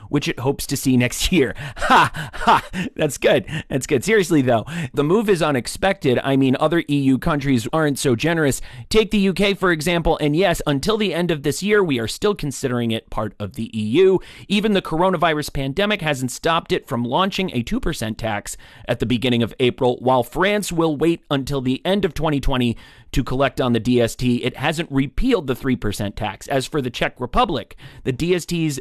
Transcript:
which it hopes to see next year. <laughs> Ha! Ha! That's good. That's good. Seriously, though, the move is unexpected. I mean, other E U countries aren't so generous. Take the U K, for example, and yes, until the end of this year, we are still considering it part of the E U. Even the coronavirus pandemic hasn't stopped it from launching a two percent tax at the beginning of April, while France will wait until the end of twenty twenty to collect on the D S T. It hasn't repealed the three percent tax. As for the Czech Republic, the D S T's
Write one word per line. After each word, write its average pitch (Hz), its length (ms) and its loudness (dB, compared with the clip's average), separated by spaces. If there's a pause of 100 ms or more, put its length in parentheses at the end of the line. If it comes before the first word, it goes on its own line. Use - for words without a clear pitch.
which 147 200 -2
it 156 100 -4
hopes 135 300 -2
to 135 100 -2
see 131 180 2
next - 340 0
year. 131 300 2
<laughs> 147 40 -10 (260)
Ha! 156 420 2
Ha! - 380 2 (240)
That's 156 240 -2
good. - 280 2 (220)
That's 131 200 -4
good. 147 160 2
Seriously, 175 380 2
though, 120 220 2 (300)
the 139 80 0
move 196 260 2
is 175 140 2
unexpected. 147 800 0
I 135 140 2
mean, 135 220 4
other 156 300 2
E 147 120 0
U 135 180 4
countries 143 320 0 (220)
aren't 151 260 0
so 131 160 2
generous. 151 460 0 (300)
Take 214 200 4
the 220 80 2
U 196 160 4
K, 202 200 2
for 185 180 2
example, 165 460 0
and 147 180 2
yes, 175 320 2
until 147 280 0
the 208 160 0
end 170 200 0
of 147 100 -4
this 143 220 -2
year, 208 180 4
we 147 160 0
are 113 80 -4
still 208 300 -2
considering 123 560 -2
it 113 180 -6
part 107 300 -6
of 101 140 -8
the 113 220 -8
E 110 60 -4
U. 175 380 4 (260)
Even 208 260 0
the 185 80 2
coronavirus 165 720 0
pandemic 196 480 -2
hasn't 131 300 -2
stopped 165 400 -2
it - 160 -2
from 120 160 -4
launching 175 500 -2
a 120 120 -2
two 233 160 -4
percent 117 380 -4
tax 107 380 -6 (300)
at 117 140 -2
the - 60 -2
beginning 120 360 2
of 107 160 -2
April, 123 400 2
while 127 240 2
France 196 480 -2
will 165 260 0
wait 170 320 0
until 139 320 -2
the 127 240 -2
end 196 200 0
of 175 100 -2
twenty 151 240 0
twenty 123 380 0 (340)
to 131 140 0
collect 131 360 0
on 127 120 2
the 117 80 2
D 120 200 2
S 113 140 2
T. 123 300 0
It 123 140 -4
hasn't 151 340 -4
repealed 143 560 0
the 127 80 0
three 131 180 0
percent 101 400 -4
tax. 101 320 -8
As - 220 -2
for 156 120 -2
the 123 100 -4
Czech - 300 -4
Republic, 139 560 -2 (280)
the 131 80 -2
D 175 200 0
S 175 140 -2
T's 160 340 -2